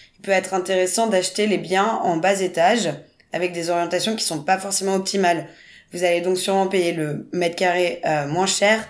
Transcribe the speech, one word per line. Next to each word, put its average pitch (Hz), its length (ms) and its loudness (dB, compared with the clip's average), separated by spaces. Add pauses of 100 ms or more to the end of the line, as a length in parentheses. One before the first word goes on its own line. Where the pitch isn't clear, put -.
(180)
il - 40 -20
peut 196 100 -6
être 190 220 0
intéressant 185 540 0
d'acheter 196 400 0
les 190 100 2
biens 190 460 0
en 175 120 0
bas 185 240 2
étage 180 500 2 (440)
avec 175 180 -2
des 170 180 -4
orientations 170 460 0
qui 220 80 -4
sont 151 200 -4
pas 185 140 2
forcément 190 380 -2
optimales. 185 520 0 (440)
Vous 175 120 -4
allez 175 180 2
donc 180 160 0
sûrement 190 300 0
payer 180 260 0
le 151 400 -6
mètre 175 220 -2
carré, 175 500 0
euh, 147 220 0
moins 170 180 0
cher 214 440 0